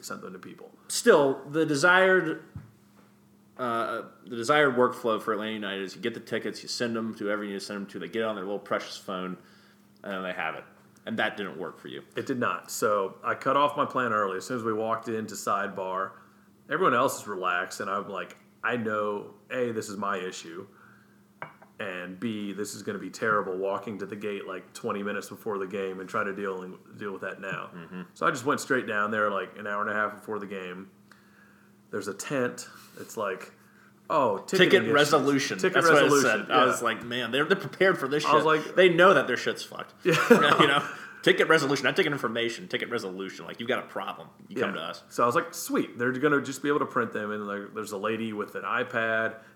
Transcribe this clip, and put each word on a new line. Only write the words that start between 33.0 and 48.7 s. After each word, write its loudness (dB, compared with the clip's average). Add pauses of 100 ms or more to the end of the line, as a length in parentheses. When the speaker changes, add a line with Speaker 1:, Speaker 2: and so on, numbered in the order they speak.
Speaker 1:
like, -6 (580)
oh, 2
ticketing 4
Speaker 2:
Ticket 8
Speaker 1:
issues. 2
Speaker 2:
resolution. 4
Speaker 1:
Ticket 2
Speaker 2:
That's 6
what 10
it 8
Speaker 1:
resolution, 4
Speaker 2:
said. -4
I 6
Speaker 1:
yeah. 8
Speaker 2:
was 2
like, 0
"Man, -4
they're, 2
they're 2
prepared 2
for -4
this 0
Speaker 1:
I 4
was 8
Speaker 2:
shit. 4
Speaker 1:
like -10
Speaker 2:
They 10
know 8
that 4
their 0
shit's -4
fucked." -14
Speaker 1:
<laughs> -6
Yeah. 4 (140)
Speaker 2:
<laughs> 8
You 8
know? 4 (400)
Ticket 4
resolution, 4
not 2
ticket 4
information, -4
ticket -4
resolution. -6
Like, -12
"You've -10
got 0
a -8
problem. -8 (180)
You -10
come 0
Speaker 1:
Yeah. -6
Speaker 2:
to -6
us." -10
Speaker 1:
So 0
I 6
was 4
like, -2
"Sweet. -4
They're 0
gonna 2
just -8
be 0
able 2
to -2
print -2
them." -6
And -6
there, -8
there's -8
a -4
lady -4
with -6
an -10
iPad -2 (220)